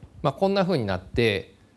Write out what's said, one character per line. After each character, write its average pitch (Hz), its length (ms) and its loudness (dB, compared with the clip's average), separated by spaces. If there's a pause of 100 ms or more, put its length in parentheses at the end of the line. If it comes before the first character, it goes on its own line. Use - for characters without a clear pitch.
(220)
ま 147 80 2
あ、 - 20 -6
こ - 160 -2
ん 196 60 0
な 196 80 2
風 175 160 0
に 117 60 -2
な 95 140 -2
っ - 20 -6
て、 113 540 -2 (220)